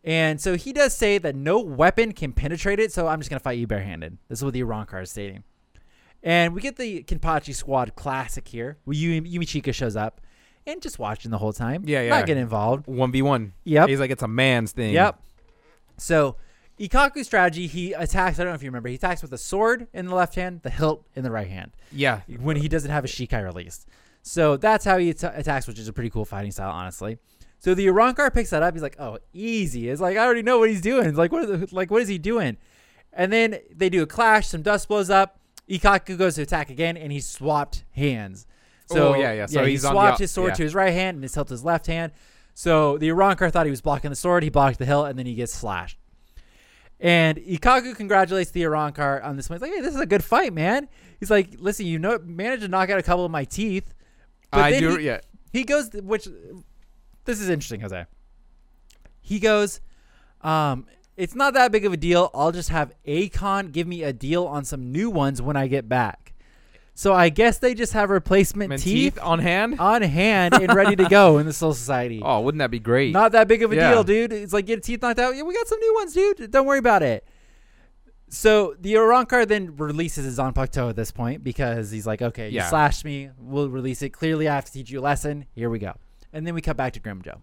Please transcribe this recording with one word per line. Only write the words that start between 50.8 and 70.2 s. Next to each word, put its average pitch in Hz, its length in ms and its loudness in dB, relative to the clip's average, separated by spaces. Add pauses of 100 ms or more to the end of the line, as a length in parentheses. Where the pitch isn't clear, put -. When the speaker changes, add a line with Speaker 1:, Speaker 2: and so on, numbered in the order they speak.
Speaker 1:
He's 196 120 -2
like, 196 260 2
"Listen, 196 300 -4
you 165 100 -2
know, 196 260 -2
managed 196 380 -6
to 208 60 -8
knock 185 240 0
out 196 80 2
a 170 40 -2
couple 180 220 2
of 165 60 -4
my 151 120 -4
teeth." 196 500 -4 (580)
But 143 100 2
Speaker 2:
I 147 100 6
Speaker 1:
then - 120 4
Speaker 2:
do, 160 140 2
Speaker 1:
he, 151 100 -6
Speaker 2:
yeah. 117 120 -2 (320)
Speaker 1:
he 254 120 -2
goes, 277 260 0
th-, 208 140 -12
which, 208 240 -4 (960)
this 220 160 -4
is 196 80 -4
interesting, 147 320 -4
Jose. 92 240 -10 (1120)
He 208 200 -6
goes, 208 420 0 (600)
um, 151 440 0 (320)
"It's 185 180 -6
not 269 200 2
that 247 160 6
big 214 140 2
of 202 60 2
a 175 60 -4
deal. 170 360 2
I'll 151 200 2
just 175 160 -6
have 156 240 -2 (120)
Akon 196 680 -2
give 165 140 -4
me 175 160 -8
a 143 100 -4
deal 151 320 -2
on 143 180 -6
some 127 280 -10
new 190 180 -2
ones 139 320 0
when 143 160 -2
I 135 100 0
get 127 220 -2
back." 120 440 -2 (640)
So 196 160 2
I 180 140 6
guess 214 300 2
they 247 160 0
just 226 180 -4
have 208 180 0
replacement 196 600 2
Speaker 2:
Men 139 100 -4
Speaker 1:
teeth 247 360 0
Speaker 2:
teeth - 80 -12
on 165 160 0
hand? 202 420 0
Speaker 1:
on 220 220 4
hand 180 500 2